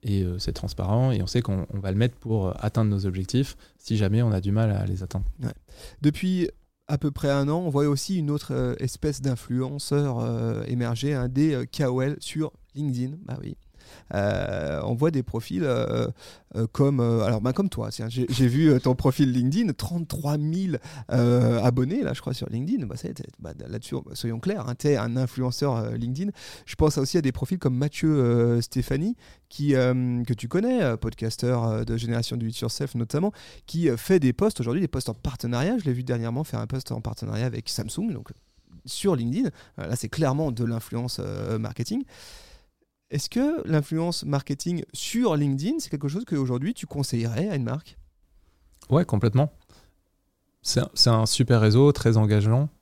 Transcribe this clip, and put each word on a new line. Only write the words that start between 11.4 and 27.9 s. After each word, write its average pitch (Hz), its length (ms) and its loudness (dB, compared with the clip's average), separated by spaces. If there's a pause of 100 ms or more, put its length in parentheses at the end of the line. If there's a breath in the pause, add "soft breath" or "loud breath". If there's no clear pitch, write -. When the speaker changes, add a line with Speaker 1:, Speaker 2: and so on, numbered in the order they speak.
Speaker 2:
euh, 127 120 -2
K - 240 -6
O 127 120 0
L 139 200 -2
sur 156 320 -6 (240)
LinkedIn. 135 400 -4 (100)
Bah - 160 -8
oui. - 140 -10 (580 loud breath)
Euh, 92 720 -2
on 120 100 -2
voit 147 160 2
des 139 120 -2
profils, 160 420 -4
euh, 117 440 0 (480 loud breath)
euh, 110 160 0
comme, 139 280 2
euh, 117 240 2
alors, 110 160 2
bah, 127 140 0
comme 196 160 0
toi, 110 200 -6
tiens, 113 200 -8
j'ai, 123 180 -2
j'ai 127 180 4
vu, 147 240 6
euh, 131 80 6
ton - 160 2
profil 131 380 2
LinkedIn, 139 400 2
trente-trois 156 640 -4
mille, 160 420 -2 (320 loud breath)
euh, 120 520 4
abonnés, 127 400 2
là, 135 100 -2
je 131 80 -6
crois, - 140 -6
sur - 160 -8
LinkedIn. 151 340 -2
Bah, - 120 -8
ça - 120 -8
y - 40 -8
est, - 20 -8
t'es, - 100 -12 (140)
bah, 80 140 -12 (140)
là-dessus, 104 300 -8 (160)
soyons 113 280 -6
clairs, 180 280 -4
hein, 123 60 -4
t'es 143 240 2
un 117 180 -2
influenceur, 127 600 -2
euh, 113 200 -4
LinkedIn. 127 340 -4 (360 loud breath)
Je - 80 -12
pense 151 240 2
aussi 135 180 0
à 170 60 4
des 135 100 2
profils 180 260 -4
comme 127 180 2
Mathieu, 143 340 0